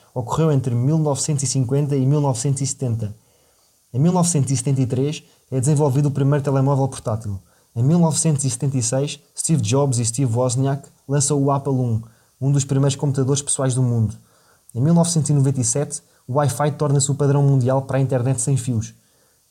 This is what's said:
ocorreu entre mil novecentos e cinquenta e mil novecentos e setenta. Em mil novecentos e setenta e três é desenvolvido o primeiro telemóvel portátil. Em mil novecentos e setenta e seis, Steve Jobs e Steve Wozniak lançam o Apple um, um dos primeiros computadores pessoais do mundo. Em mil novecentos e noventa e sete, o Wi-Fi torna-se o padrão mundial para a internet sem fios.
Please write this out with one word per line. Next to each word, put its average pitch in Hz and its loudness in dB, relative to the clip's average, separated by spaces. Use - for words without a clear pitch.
ocorreu 147 0
entre 135 0
mil 135 2
novecentos 143 -2
e 131 -4
cinquenta 139 0
e 131 2
mil 147 2
novecentos 139 -2
e 135 -4
setenta. 113 -4
Em 123 -4
mil 175 4
novecentos 160 0
e 135 0
setenta 135 -2
e 131 2
três 135 -2
é 131 -2
desenvolvido 143 2
o 143 0
primeiro 139 0
telemóvel 135 0
portátil. 104 -6
Em 117 0
mil 156 4
novecentos 156 2
e 131 0
setenta 135 -2
e 123 -2
seis, 135 -2
Steve 151 0
Jobs 127 2
e 117 0
Steve 117 -2
Wozniak 131 0
lançam 143 0
o 139 2
Apple 139 -2
um, 120 0
um 135 0
dos 139 2
primeiros 139 0
computadores 139 0
pessoais 131 -2
do 127 0
mundo. 120 0
Em 117 -6
mil 156 2
novecentos 170 2
e - 2
noventa 135 2
e 123 0
sete, - -4
o 123 -6
Wi-Fi 147 0
torna-se 143 0
o 135 0
padrão 139 2
mundial 135 2
para 131 -4
a 135 2
internet 131 0
sem 139 0
fios. 117 -4